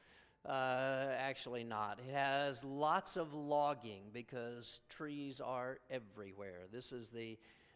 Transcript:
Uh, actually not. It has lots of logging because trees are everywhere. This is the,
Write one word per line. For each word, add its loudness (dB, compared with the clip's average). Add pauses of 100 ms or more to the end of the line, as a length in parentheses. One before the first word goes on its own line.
(460)
Uh, 4 (100)
actually -2
not. 0
It -4
has 4
lots 4
of -2
logging 2
because -6
trees -6
are -2 (100)
everywhere. -8 (100)
This -6
is -8
the, -6 (380)